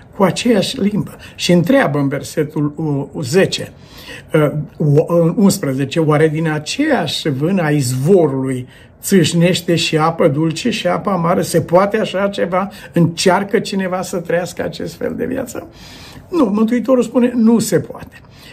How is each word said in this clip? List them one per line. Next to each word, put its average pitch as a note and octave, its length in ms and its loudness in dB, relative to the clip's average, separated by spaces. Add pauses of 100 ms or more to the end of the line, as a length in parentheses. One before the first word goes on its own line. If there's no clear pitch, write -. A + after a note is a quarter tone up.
(160)
cu G3+ 60 0
aceeași F#3+ 580 0
limbă. G3 360 -2 (180)
Și - 180 0
întreabă F3 460 4
în C#3 100 0
versetul, D3 680 -2
uh, D3+ 460 -4
zece, E3+ 500 0 (600)
uh, D3 180 2 (240)
u-, D#3 380 2
uh, E3 220 4
unsprezece: C#3 640 0
"Oare D3+ 280 4
din D#3 220 -2
aceeași E3+ 800 -2
vână D#3+ 340 0
a D3+ 80 0
izvorului C3+ 960 2 (340)
țâșnește E3+ 760 2
și D#3 240 0
apă D#3+ 300 2
dulce D#3+ 420 -2
și - 160 -4
apă F3+ 240 -2
amară? F3+ 320 0
Se E3 180 0
poate G3 400 2
așa G3 280 -2
ceva? G3 400 -2 (240)
Încearcă F3+ 680 2
cineva F#3 440 -4
să F#3 140 -8
trăiască E3+ 460 -4
acest F3 320 -8
fel - 220 -6
de - 80 -4
viață?" - 440 -6 (640)
Nu, E4 140 2
Mântuitorul A3+ 580 0
spune: A#3+ 320 0
"Nu A3+ 240 4
se - 220 0
poate." - 380 -14 (340)